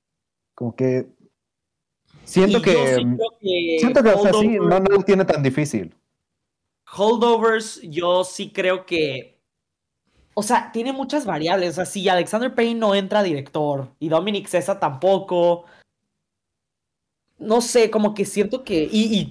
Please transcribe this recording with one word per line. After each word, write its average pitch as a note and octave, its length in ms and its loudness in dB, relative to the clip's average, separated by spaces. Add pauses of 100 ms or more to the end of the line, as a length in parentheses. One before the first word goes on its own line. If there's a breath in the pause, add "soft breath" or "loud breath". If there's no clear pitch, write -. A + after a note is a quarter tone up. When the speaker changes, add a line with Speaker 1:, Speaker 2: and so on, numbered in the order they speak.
(540)
Speaker 1:
como A#2+ 220 -8
que C3 320 -2 (1160)
siento G3+ 340 2
Speaker 2:
Y A3 40 -6
Speaker 1:
que, F#3+ 120 2
Speaker 2:
yo D#3+ 40 4 (200)
sí B2 60 -2 (120)
creo A3 240 -6
que F3 400 -2
Speaker 1:
siento B3+ 220 2
que, A3 80 6
o G3 120 4
sea, G3+ 100 4
sí, G#3+ 260 2
Speaker 2:
Holdovers F3+ 100 0
Speaker 1:
no, F#3 120 4
no G3 180 2
lo F#3+ 40 -2
tiene F#3+ 220 2
tan D#3+ 180 0
difícil. C3 520 -2 (1000)
Speaker 2:
Holdovers, A3 920 0
yo F3 400 0
sí F#3 280 -12
creo F#3 320 -2
que, D3 560 -6 (960)
o G#3 80 -4
sea, G#3+ 300 -2
tiene A#3 200 -4
muchas C4+ 320 -4
variables. F3 460 -2
O - 20 -6
sea, F3 140 -4
si F#3+ 240 -4
Alexander A3 440 0
Payne A#3 240 0
no G#3+ 160 2
entra G3+ 280 0
director C#3+ 680 -4 (100)
y D#3 120 -6
Dominic G3 360 -2
Sessa F#3 320 -2
tampoco, F3 880 0 (1700 loud breath)
no A3 220 0
sé, A#3 300 2
como G#3+ 240 2
que G#3 100 -2
siento G#3 380 -4
que, E3 300 0
y, A3 260 2
y E3 120 -2